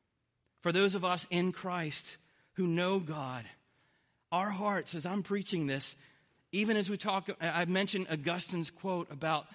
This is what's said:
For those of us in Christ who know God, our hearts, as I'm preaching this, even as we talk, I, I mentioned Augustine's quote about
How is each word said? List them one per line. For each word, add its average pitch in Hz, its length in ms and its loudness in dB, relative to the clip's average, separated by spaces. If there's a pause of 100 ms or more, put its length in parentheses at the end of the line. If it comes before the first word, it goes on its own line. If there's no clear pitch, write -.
(600)
For 175 100 0
those 196 240 4
of 185 80 -2
us 180 260 0
in 180 220 4
Christ 175 640 -4 (360)
who 185 120 0
know 180 340 2
God, 139 440 -6 (880)
our 190 180 2
hearts, 196 460 0
as 156 100 -4
I'm 196 160 0
preaching 190 460 0
this, 135 280 0 (580)
even 214 240 4
as 196 120 0
we 202 80 -2
talk, 196 320 -2 (120)
I, 165 220 2
I - 20 0
mentioned 190 440 2
Augustine's 170 640 -2
quote 180 400 -4
about 151 440 -2